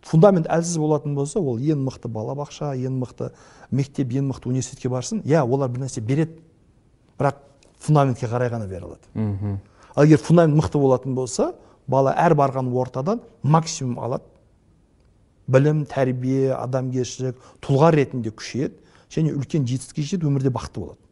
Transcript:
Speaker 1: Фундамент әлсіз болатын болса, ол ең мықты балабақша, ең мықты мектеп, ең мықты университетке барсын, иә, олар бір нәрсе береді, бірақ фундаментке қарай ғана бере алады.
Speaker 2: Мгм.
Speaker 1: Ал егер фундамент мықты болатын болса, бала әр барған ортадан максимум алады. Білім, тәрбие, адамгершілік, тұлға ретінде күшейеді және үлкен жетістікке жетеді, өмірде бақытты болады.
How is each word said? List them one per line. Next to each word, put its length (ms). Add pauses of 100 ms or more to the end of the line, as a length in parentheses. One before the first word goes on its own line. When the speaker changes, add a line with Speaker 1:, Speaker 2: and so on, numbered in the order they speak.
Speaker 1:
Фундамент 400
әлсіз 320
болатын 380
болса, 240
ол 180
ең 300
мықты 200
балабақша, 680
ең 240
мықты 320 (400)
мектеп, 400
ең 180
мықты 180
университетке 400
барсын, 340
иә, 200
олар 260
бір 140
нәрсе 180
береді, 380 (800)
бірақ 220 (400)
фундаментке 480
қарай 240
ғана 160
бере 160
алады. 300
Speaker 2:
Мгм. 440 (380)
Speaker 1:
Ал 80
егер 140
фундамент 440
мықты 160
болатын 380
болса, 380 (340)
бала 280
әр 180
барған 380
ортадан 480 (220)
максимум 560
алады. 240 (1300)
Білім, 380
тәрбие, 720
адамгершілік, 800 (260)
тұлға 320
ретінде 360
күшейеді 440 (360)
және 260
үлкен 300
жетістікке 360
жетеді, 240
өмірде 240
бақытты 300
болады. 180 (140)